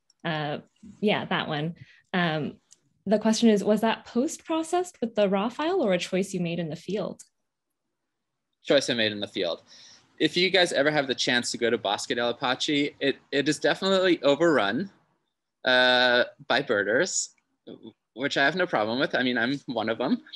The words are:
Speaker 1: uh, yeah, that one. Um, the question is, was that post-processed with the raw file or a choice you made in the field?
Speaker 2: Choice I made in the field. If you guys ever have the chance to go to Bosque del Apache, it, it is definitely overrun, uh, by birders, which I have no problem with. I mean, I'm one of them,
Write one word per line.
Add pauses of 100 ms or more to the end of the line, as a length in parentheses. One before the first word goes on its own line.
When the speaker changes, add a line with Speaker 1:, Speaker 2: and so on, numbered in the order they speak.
(260)
Speaker 1:
uh, (420)
yeah,
that
one. (360)
Um, (500)
the
question
is,
was
that
post-processed
with
the
raw
file
or
a
choice
you
made
in
the
field? (1400)
Speaker 2:
Choice
I
made
in
the
field. (560)
If
you
guys
ever
have
the
chance
to
go
to
Bosque
del
Apache,
it, (140)
it
is
definitely
overrun, (760)
uh, (240)
by
birders, (840)
which
I
have
no
problem
with.
I
mean,
I'm
one
of
them, (120)